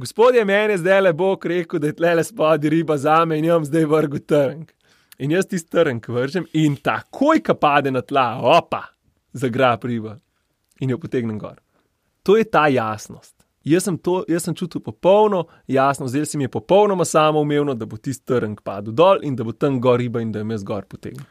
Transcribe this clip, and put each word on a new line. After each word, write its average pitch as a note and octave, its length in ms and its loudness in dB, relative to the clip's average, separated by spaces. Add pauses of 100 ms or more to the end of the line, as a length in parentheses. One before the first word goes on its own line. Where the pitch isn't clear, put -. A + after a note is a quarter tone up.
"Gospodje, A#3 440 2
mene G#3 320 0
zdajle F#3 360 2
Bog F3+ 320 -2
rekel, F3 340 -4
da D3 80 -2
je D3+ 80 -2
tlele E3+ 280 0
spodaj D#3 480 0
riba D#3 260 0
zame D#3 380 2
in D3+ 100 -2
jo E3+ 100 2
bom E3 100 2
zdaj D#3+ 220 0
vrgel D3+ 340 0
trnk." D3 520 -2 (440)
In C#3 140 -6
jaz F#3 160 0
tisti F3+ 240 -8
trnk C#3+ 360 0
vržem C#3+ 440 -4
in D3+ 260 0
takoj, C4+ 640 0
ke - 140 0
pade C#3+ 360 2
na B2+ 120 -2
tla, C3 260 0 (100)
opa, A#2+ 440 2 (520)
zagrab B2 480 0
riba A2 340 -8 (640)
in C3 100 -2
jo A#2 80 -2
potegnem A#2 400 -4
gor. F2+ 220 -14 (640)
To F#3+ 100 4
je A3 100 4
ta D#3 220 2
jasnost. A2+ 680 -4 (260)
Jaz E3+ 240 0
sem F3+ 120 -2
to, F3+ 300 -2
jaz E3 160 -2
sem D#3+ 120 -6
čutil - 260 -10
popolno F#3+ 640 2 (200)
jasno, C3+ 420 0
zdelo C3+ 180 -4
se D3 140 -6
mi C#3 60 -2
je A#2+ 60 -4
popolnoma G3 540 2
samoumevno, D3+ 720 2
da A2+ 120 -8
bo G#2+ 100 -12
tisti B2+ 300 -10
trnk A2+ 340 -2
padel G2+ 320 -10
dol F3+ 280 4
in C3+ 160 -6
da A#2 80 -6
bo A2+ 80 -6
tam C#3 260 -2
gor B2 200 2
riba A#2+ 220 -4
in A2+ 100 -4
da G#2 80 -6
jo G#2+ 80 -6
jaz A2 180 -6
gor G2+ 200 -8
potegnem. - 460 -16